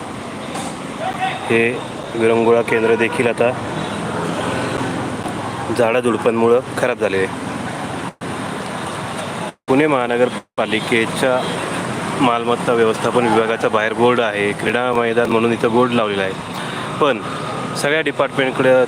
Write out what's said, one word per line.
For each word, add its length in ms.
हे 560
विरंगुळा 460
केंद्र 340
देखील 320
आता 240
झाडाझुडपांमुळं 800
खराब 220
झाले 180
आहे. 100
पुणे 200
महानगरपालिकेच्या 1600
मालमत्ता 520
व्यवस्थापन 540
विभागाचा 420
बाहेर 240
बोर्ड 260
आहे, 320
क्रीडा 420
मैदान 360
म्हणून 240
इथं 180
बोर्ड 200
लावलेला 320
आहे, 80
पण 180
सगळ्या 200
डिपार्टमेंटकडे 880